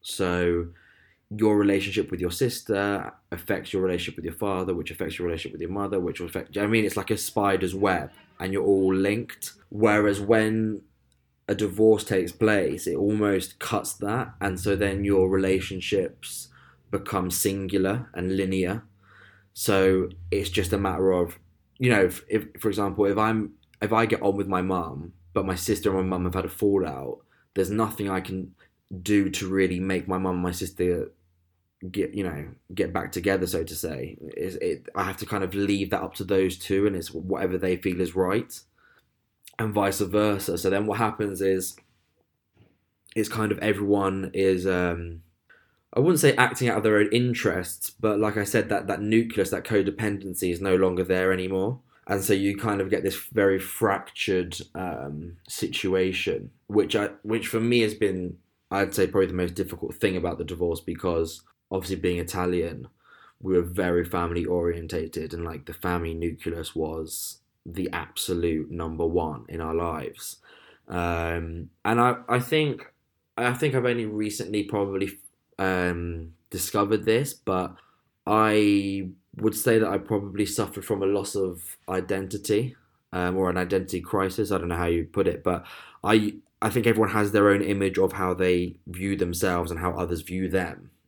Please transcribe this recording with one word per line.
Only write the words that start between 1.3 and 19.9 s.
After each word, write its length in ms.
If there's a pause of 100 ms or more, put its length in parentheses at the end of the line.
your 220
relationship 540
with 100
your 100
sister 800 (180)
affects 420
your 100
relationship 340
with 80
your 100
father, 400
which 160
affects 280
your 80
relationship 260
with 80
your 100
mother, 300
which 200
will 60
affect, 260
do 60
you 40
know 60
what 20
I 20
mean? 120
It's 120
like 140
a 60
spider's 580
web, 360 (300)
and 120
you're 120
all 300
linked. 580 (160)
Whereas 520
when 600 (680)
a 40
divorce 500
takes 260
place, 560
it 100
almost 640
cuts 360
that, 440
and 220
so 160
then 280
your 260
relationships 1160 (420)
become 400
singular 840
and 240
linear. 480 (720)
So 560 (200)